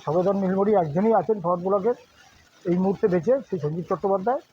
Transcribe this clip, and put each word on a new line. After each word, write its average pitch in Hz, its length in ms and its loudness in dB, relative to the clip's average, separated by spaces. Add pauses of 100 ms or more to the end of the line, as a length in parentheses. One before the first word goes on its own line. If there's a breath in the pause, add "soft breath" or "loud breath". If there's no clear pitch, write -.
সবেদন 180 320 0
নীলমণি 196 360 0
একজনই 185 400 2
আছেন 208 280 0
ফরওয়ার্ড 175 220 -2
ব্লকের 202 300 0 (720)
এই 180 120 0
মুহূর্তে 196 300 0
বেঁচে, 180 320 2 (100)
সেই 185 100 -4
সঞ্জীব 151 300 -4
চট্টোপাধ্যায়। 196 500 -2 (140)